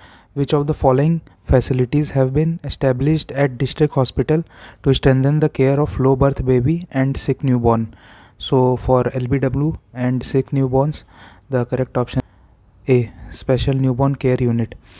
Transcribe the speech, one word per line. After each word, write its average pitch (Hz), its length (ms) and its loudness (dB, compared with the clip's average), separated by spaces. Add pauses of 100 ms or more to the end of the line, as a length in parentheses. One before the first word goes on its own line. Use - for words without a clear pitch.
(340)
Which 143 200 -2
of 147 120 2
the 151 80 -2
following 147 480 2 (220)
facilities 127 680 0
have 131 220 0
been 160 300 0
established 139 680 -2
at 139 260 -2
district 143 380 0
hospital 143 480 0 (400)
to 135 100 4
strengthen 135 460 2
the 151 100 2
care 139 300 2
of 147 200 -2
low 131 160 4
birth 135 300 0
baby 131 460 0
and 135 260 -2
sick - 260 -4
newborn? 117 500 2 (440)
So 127 400 0
for 123 380 0
L 127 120 -4
B 135 120 0
W 139 380 -2 (160)
and 127 300 -2
sick - 280 -2
newborns, 135 520 0 (460)
the 123 160 0
correct 127 320 -4
option 123 240 -2 (680)
A, 123 240 2 (200)
special 135 420 -2
newborn 135 420 0
care 127 240 0
unit. 117 360 -2 (240)